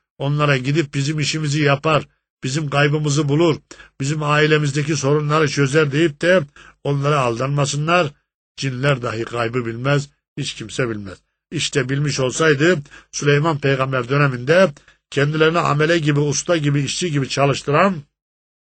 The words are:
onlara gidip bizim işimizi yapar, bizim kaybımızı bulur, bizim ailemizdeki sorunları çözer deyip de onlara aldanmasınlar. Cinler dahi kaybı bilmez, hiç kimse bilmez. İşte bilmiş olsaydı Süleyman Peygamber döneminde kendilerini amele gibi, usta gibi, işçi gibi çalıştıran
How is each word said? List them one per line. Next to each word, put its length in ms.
onlara 400
gidip 360
bizim 260
işimizi 420
yapar, 460
bizim 260
kaybımızı 600
bulur, 260
bizim 220
ailemizdeki 720
sorunları 520
çözer 440
deyip 300
de 200
onlara 360
aldanmasınlar. 960
Cinler 440
dahi 220
kaybı 420
bilmez, 440
hiç 160
kimse 360
bilmez. 280
İşte 380
bilmiş 300
olsaydı 600
Süleyman 460
Peygamber 520
döneminde 640
kendilerini 500
amele 400
gibi, 200
usta 380
gibi, 240
işçi 300
gibi 180
çalıştıran 680